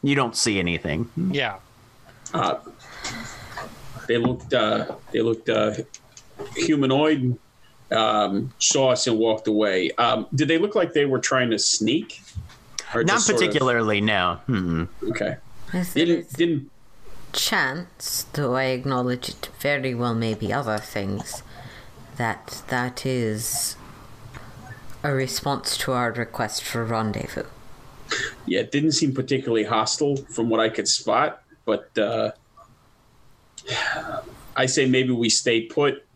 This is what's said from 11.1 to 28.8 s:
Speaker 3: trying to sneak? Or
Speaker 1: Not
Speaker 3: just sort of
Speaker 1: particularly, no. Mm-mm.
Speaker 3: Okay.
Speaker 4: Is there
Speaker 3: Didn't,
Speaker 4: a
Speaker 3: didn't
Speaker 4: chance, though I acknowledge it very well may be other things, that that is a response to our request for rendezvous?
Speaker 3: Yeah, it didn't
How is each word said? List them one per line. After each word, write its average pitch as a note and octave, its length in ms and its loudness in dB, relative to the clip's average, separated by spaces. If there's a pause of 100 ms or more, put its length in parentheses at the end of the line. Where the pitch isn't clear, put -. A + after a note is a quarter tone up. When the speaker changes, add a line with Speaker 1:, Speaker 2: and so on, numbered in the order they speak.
Speaker 3:
trying B2+ 320 2
to G#2+ 80 2
sneak? - 640 0 (720)
Or A#2 80 2
Speaker 1:
Not F#3 120 4
Speaker 3:
just A#3 120 2
sort A3 160 4
of F3+ 60 4
Speaker 1:
particularly, A#2 520 4
no. F#2+ 380 2 (100)
Mm-mm. F2+ 400 2 (220)
Speaker 3:
Okay. - 260 -2 (380)
Speaker 4:
Is F3+ 200 -2
there D#3+ 120 4
Speaker 3:
Didn't, E3+ 260 0
Speaker 4:
a C3 40 -8
Speaker 3:
didn't D#3+ 340 0 (640)
Speaker 4:
chance, - 1000 -2
though C3+ 220 0
I C3 100 2
acknowledge B2+ 640 0
it - 220 -10 (100)
very C3+ 340 0
well A#2 200 0
may A2+ 180 0
be G#2+ 200 -2
other A2+ 260 0
things, G2+ 640 -6 (760)
that - 520 -4
that B2 360 -2
is A2+ 720 -2 (1300)
a D3 100 0
response C3+ 680 -2
to - 140 -2
our B2 200 0
request A2+ 500 -4
for A#2 220 -4
rendezvous? A2 600 -2 (1000)
Speaker 3:
Yeah, - 140 2
it - 120 -4
didn't D3+ 200 2